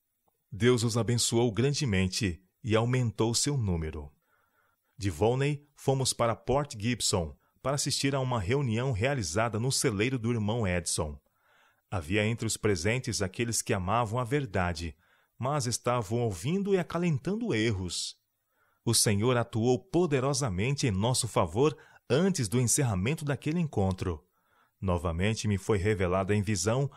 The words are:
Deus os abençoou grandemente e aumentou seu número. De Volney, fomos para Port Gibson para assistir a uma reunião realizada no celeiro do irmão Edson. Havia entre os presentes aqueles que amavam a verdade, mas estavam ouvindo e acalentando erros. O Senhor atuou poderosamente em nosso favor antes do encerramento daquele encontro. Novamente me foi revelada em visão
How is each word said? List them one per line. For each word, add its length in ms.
Deus 320
os 140
abençoou 540
grandemente 920
e 120
aumentou 580
seu 240
número. 540
De 120
Volney, 560
fomos 360
para 240
Port 420
Gibson 580
para 140
assistir 380
a 60
uma 200
reunião 520
realizada 680
no 120
celeiro 480
do 120
irmão 360
Edson. 500
Havia 360
entre 200
os 120
presentes 640
aqueles 400
que 120
amavam 460
a 60
verdade, 680
mas 300
estavam 520
ouvindo 540
e 40
acalentando 760
erros. 640
O 100
Senhor 440
atuou 420
poderosamente 1080
em 60
nosso 380
favor 480
antes 400
do 100
encerramento 640
daquele 360
encontro. 600
Novamente 640
me 120
foi 180
revelada 560
em 80
visão 560